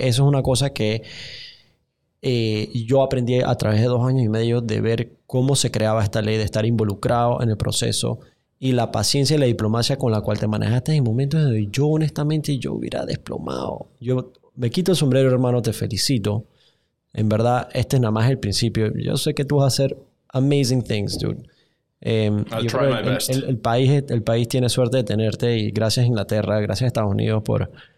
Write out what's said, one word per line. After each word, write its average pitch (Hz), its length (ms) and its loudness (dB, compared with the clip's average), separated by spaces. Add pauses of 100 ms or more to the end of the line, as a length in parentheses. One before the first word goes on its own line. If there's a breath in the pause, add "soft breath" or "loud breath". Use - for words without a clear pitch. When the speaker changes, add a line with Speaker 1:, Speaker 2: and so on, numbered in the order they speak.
Speaker 1:
eso 127 160 2
es 139 40 6
una 139 140 2
cosa 131 320 0
que, 110 280 -2 (1160 loud breath)
eh, 113 480 0 (180)
yo 135 160 4
aprendí 127 380 0
a 120 140 0
través 107 260 0
de 120 60 4
dos 123 200 2
años 131 180 2
y 110 40 2
medio 117 320 0
de 110 200 -2
ver 113 320 -2 (140)
cómo 131 280 0
se 127 160 0
creaba 110 320 0
esta 104 180 0
ley, 110 160 0
de 110 60 0
estar 107 240 0
involucrado 120 760 0
en 117 80 0
el 107 60 0
proceso 117 640 -2 (400 loud breath)
y 131 140 0
la 117 180 2
paciencia 135 460 0
y - 20 4
la 139 80 4
diplomacia 117 520 0
con 123 120 0
la 107 100 2
cual 104 180 -2
te 110 100 -2
manejaste 107 460 0
en 143 100 2
momentos 139 380 0
donde 110 280 2
yo, 135 160 0
honestamente, 151 720 0
yo - 160 -4
hubiera 58 320 -4
desplomado. - 800 -6 (140)
Yo 127 320 -2 (240)
me 123 140 -2
quito 185 220 0
el 165 40 4
sombrero, 135 340 4
hermano, 123 320 2
te 110 100 -2
felicito. 107 720 -2 (680 soft breath)
En 110 140 0
verdad, 117 440 2
este - 240 0
es 127 60 4
nada 110 80 2
más 110 180 2
el 131 100 0
principio. 110 580 -2
Yo - 200 -4
sé 151 160 -2
que 143 120 -2
tú 147 120 0
vas 139 80 4
a 135 40 4
hacer 135 280 0 (340)
amazing 131 520 2
things, 101 360 -4
dude. - 200 -4 (640 soft breath)
Em, 107 520 0
Speaker 2:
I'll 113 100 -4
Speaker 1:
yo 117 60 -2
Speaker 2:
try 127 120 -2
Speaker 1:
creo 139 140 2
Speaker 2:
my 110 40 -2
Speaker 1:
el, 101 60 -6 (100)
Speaker 2:
best. 131 160 -4
Speaker 1:
el, 131 140 -2
el 127 140 -2
país, 131 500 2
el 117 140 -2
país 117 260 0
tiene 123 200 0
suerte 123 300 2
de 120 60 0
tenerte 110 540 0
y 104 140 -2
gracias 110 340 2
Inglaterra, 107 540 0
gracias 104 260 -2
Estados 110 240 0
Unidos 107 320 0
por 107 300 -2 (260 loud breath)